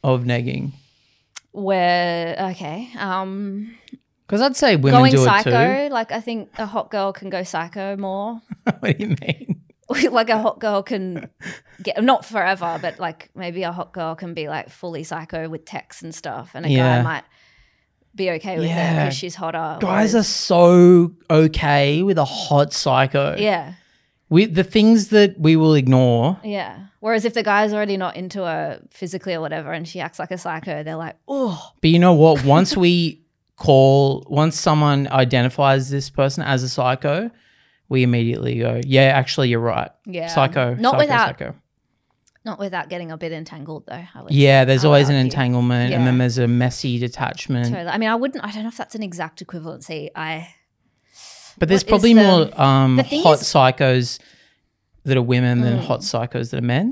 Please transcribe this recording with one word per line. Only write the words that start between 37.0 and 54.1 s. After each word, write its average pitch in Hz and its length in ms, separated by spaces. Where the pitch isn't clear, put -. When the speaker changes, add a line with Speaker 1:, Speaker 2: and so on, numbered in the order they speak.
Speaker 1:
we 131 120
immediately 120 580
go, 120 260
"Yeah, 135 180
actually, 131 360
you're 117 100
right. - 320
Speaker 2:
Yeah. 170 200
Speaker 1:
Psycho, 131 480
Speaker 2:
Not 240 180
Speaker 1:
psycho, 285 100
Speaker 2:
without 240 240
Speaker 1:
psycho." - 280
Speaker 2:
Not 220 140
without 180 300
getting 175 220
a 160 60
bit 165 140
entangled, 156 560
though, 170 160
I 131 60
would - 100
Speaker 1:
Yeah, 139 300
Speaker 2:
say. 131 40
Speaker 1:
there's 131 180
Speaker 2:
I 156 40
would 147 80
Speaker 1:
always 139 140
an 143 60
Speaker 2:
argue. 131 140
Speaker 1:
entanglement, 123 640
and 123 100
Speaker 2:
Yeah. - 20
Speaker 1:
then 127 120
there's 123 220
a 120 80
messy 123 500
detachment. 120 720
Speaker 2:
Totally. 170 200
I 190 100
mean, 220 100
I 226 60
wouldn't, 262 280
I 208 80
don't 214 120
know 226 60
if 233 80
that's - 180
an 220 80
exact 170 420
equivalency. 156 720
I 160 340
Speaker 1:
But 160 100
there's 196 140
Speaker 2:
What - 40
is - 20
Speaker 1:
probably 220 260
Speaker 2:
the, 214 80
Speaker 1:
more, 180 380
um, 135 360
Speaker 2:
the 131 60
thing 294 180
Speaker 1:
hot 156 180
Speaker 2:
is - 40
Speaker 1:
psychos 127 760